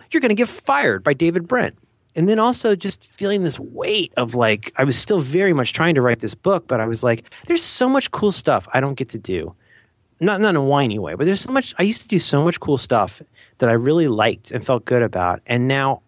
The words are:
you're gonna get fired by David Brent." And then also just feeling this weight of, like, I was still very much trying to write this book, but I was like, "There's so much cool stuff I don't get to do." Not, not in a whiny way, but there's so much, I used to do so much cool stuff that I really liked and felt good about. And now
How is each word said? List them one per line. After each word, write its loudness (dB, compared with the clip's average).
you're 2
gonna 2
get 2
fired -2
by 2
David 0
Brent." -2
And 2
then 2
also 2
just -8
feeling -4
this -2
weight -4
of, -2
like, 0
I 2
was 2
still 0
very 2
much 0
trying 0
to 4
write 2
this -8
book, 0
but 0
I -2
was -4
like, 0
"There's 2
so 2
much 0
cool 0
stuff 0
I 2
don't -2
get -6
to -12
do." -6
Not, 0
not 2
in 2
a 2
whiny 2
way, -6
but -2
there's 0
so -8
much, -2
I 0
used 0
to -20
do 2
so 2
much -2
cool -2
stuff 0
that 2
I 4
really 2
liked 0
and -6
felt 0
good 2
about. -2
And 0
now -2